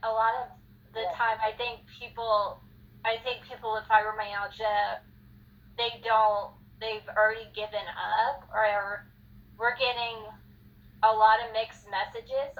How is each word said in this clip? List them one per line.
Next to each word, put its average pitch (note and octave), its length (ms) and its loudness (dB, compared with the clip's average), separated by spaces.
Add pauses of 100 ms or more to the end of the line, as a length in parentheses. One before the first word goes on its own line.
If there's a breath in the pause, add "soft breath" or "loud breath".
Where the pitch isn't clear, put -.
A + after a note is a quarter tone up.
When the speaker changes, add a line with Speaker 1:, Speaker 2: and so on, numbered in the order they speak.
Speaker 1:
A A3 100 -2
lot A3+ 220 2
of B3 140 -6 (440)
the A3+ 100 -6
Speaker 2:
Yeah. A3+ 120 -4
Speaker 1:
time, A3+ 260 0
I G#3+ 120 0
think A#3+ 340 -8
people, G#3+ 760 -2 (440)
I A3+ 140 0
think B3 260 -6
people A#3 280 -6
with A3 160 -4
fibromyalgia, G#3 1120 0 (760)
they A#3 280 -4
don't, G#3+ 500 4 (260)
they've A3 280 -6
already A3 460 2
given G#3 340 -6
up, G#3+ 640 0
or G#3 540 0 (500)
we're A#3+ 200 0
getting A#3 500 -2 (760)
a G#3+ 120 6
lot A3 260 6
of A3+ 120 -6
mixed A3 360 -6
messages B3+ 720 -4